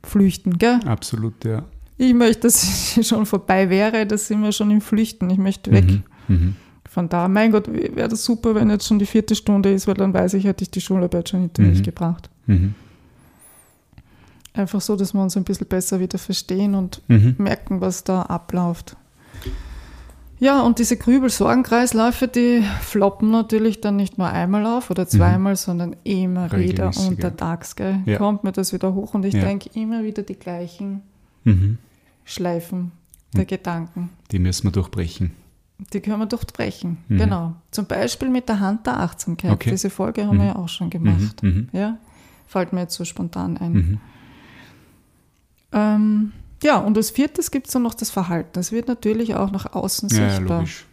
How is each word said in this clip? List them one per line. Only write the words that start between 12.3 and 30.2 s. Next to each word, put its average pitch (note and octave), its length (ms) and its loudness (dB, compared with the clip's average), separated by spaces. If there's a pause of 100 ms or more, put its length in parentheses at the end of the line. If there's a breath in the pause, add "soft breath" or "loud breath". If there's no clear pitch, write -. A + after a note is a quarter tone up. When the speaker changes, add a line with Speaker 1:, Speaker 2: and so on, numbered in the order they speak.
Speaker 2:
Mhm. G2 260 4 (1800 soft breath)
Speaker 1:
Einfach G3 280 -2
so, G#3 160 0
dass G3 160 -2
wir G3 100 2
uns F#3 140 0
ein F#3 80 0
bisschen G3 220 -4
besser F#3 340 -2
wieder F#3 160 -4
verstehen G3 580 -2
und F#3+ 320 -4
Speaker 2:
Mhm. A#2+ 300 6
Speaker 1:
merken, G3 420 -2
was F#3 240 -2
da F#3 200 0
abläuft. F3 760 -4 (1400 loud breath)
Ja, C4+ 240 4
und A#3 160 4
diese A#3 180 0
Grübel-Sorgenkreisläufe, A#3+ 1300 2
die A#3+ 340 2 (200 loud breath)
floppen G3+ 500 0
natürlich A3 480 2
dann G#3 160 -2
nicht G3 220 -2
nur F#3 100 0
einmal G3 380 0
auf A#3+ 240 -4
oder F#3 140 -2
Speaker 2:
Mhm. F3 40 -4
Speaker 1:
zweimal, F#3 480 4
sondern F3 480 -4
immer F#3 440 -2
wieder E3+ 100 0
Speaker 2:
Regelmäßig, F#3 460 0
ja. F#3 80 2
Speaker 1:
untertags, - 680 -4
gell? G3 280 -2
Speaker 2:
Ja. G#3 120 0
Speaker 1:
Kommt G#3 260 0
mir G3 80 -2
das F#3+ 220 -4
wieder F#3+ 200 -2
hoch G3 200 -6
und G3 100 0
ich G3+ 120 0
Speaker 2:
Ja. G3 100 2
Speaker 1:
denke G3 300 -4
immer A3 280 -4
wieder G#3+ 200 -6